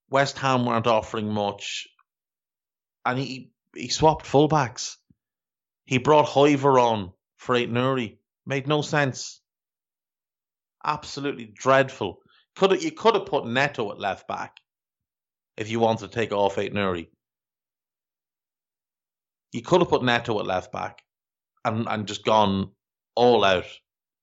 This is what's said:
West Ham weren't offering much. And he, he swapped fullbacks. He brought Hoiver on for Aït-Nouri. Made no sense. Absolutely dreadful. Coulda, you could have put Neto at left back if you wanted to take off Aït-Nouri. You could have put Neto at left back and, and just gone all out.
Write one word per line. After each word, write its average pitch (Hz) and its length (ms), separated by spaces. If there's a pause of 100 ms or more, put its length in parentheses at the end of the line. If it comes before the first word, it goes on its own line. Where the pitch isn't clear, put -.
(100)
West 139 280
Ham 131 280
weren't 117 200
offering 110 420
much. 101 600 (1160)
And 123 120
he, 131 340 (220)
he - 140
swapped 151 380
fullbacks. 143 720 (880)
He 131 100
brought 147 300
Hoiver 139 520
on 110 340 (260)
for - 160
Aït-Nouri. 120 640 (260)
Made 131 220
no 151 160
sense. 143 580 (1400)
Absolutely 139 600
dreadful. 120 760 (360)
Coulda, 190 200
you 156 140
could 220 240
have 196 120
put - 200
Neto 123 440
at - 80
left 95 300
back 101 300 (1000)
if 110 140
you 113 100
wanted 110 280
to - 60
take 107 180
off 101 240
Aït-Nouri. 98 500 (2500)
You 117 100
could 180 180
have 175 80
put 131 160
Neto 117 340
at 95 80
left 92 240
back 92 320 (600)
and, 113 240
and 107 180
just 101 180
gone 98 460 (440)
all 120 300
out. 92 220 (560)